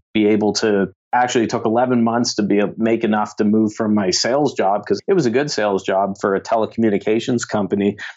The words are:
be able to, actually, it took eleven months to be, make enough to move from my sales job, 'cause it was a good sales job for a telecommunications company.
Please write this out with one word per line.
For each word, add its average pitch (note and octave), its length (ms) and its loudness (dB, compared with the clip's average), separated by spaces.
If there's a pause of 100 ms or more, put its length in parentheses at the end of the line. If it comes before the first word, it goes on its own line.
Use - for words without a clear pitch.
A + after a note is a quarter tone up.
(140)
be G#2+ 140 2
able G#2 260 2
to, G2+ 320 0 (260)
actually, B2 320 2
it G2+ 60 -2
took A#2 160 -2
eleven A#2+ 380 2
months A2+ 320 0
to G#2+ 60 0
be, G2+ 200 2 (160)
make A2+ 260 0
enough G#2+ 320 0
to A2 80 0
move G#2+ 300 2
from G#2+ 200 0
my G2 160 0
sales B2+ 440 0
job, G2+ 320 0
'cause G2 200 0
it G3 60 2
was E3 140 2
a A2+ 40 0
good C3+ 200 0
sales G2+ 320 -2
job G2 380 0
for G2+ 140 0
a F#2 60 0
telecommunications A2 1080 0
company. G2+ 500 -2 (200)